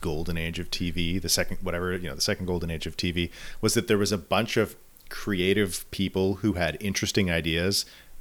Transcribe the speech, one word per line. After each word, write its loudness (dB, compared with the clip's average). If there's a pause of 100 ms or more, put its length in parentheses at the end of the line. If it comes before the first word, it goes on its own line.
golden -2
age -2
of -6
T -2
V, 0
the -2
second, 2
whatever, -2
you -6
know, -8
the -6
second -2
golden -2
age -4
of -8
T 0
V, 0 (320)
was 4
that 0
there 6
was 2
a 0
bunch 0
of 0 (320)
creative 0
people 2
who 2
had 0
interesting 0
ideas 2 (340)